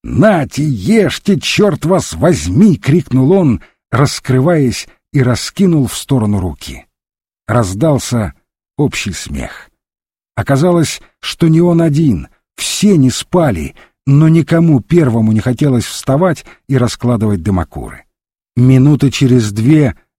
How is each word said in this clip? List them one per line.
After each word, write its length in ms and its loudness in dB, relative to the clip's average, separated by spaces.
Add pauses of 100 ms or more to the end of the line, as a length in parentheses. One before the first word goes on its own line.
"Нате, 600 0
ешьте, 760 0
черт 460 -2
вас 280 -2
возьми!" — 640 2
крикнул 540 0
он — 300 2 (300)
раскрываясь, 960 0 (260)
и 80 2
раскинул 680 0
в 80 -8
сторону 440 -2
руки. 480 -10 (600)
Раздался 840 -2 (440)
общий 340 -4
смех. 580 -12 (680)
Оказалось, 640 0 (180)
что 300 -2
не 100 4
он 220 2
один, 480 0 (260)
все 400 0
не 140 4
спали, 680 -2 (320)
но 220 4
никому 500 2
первому 540 0
не 80 0
хотелось 420 0
вставать 640 -2 (220)
и 100 0
раскладывать 680 -2
дымокуры. 600 -6 (500)
Минуты 560 4
через 400 0
две 460 2 (220)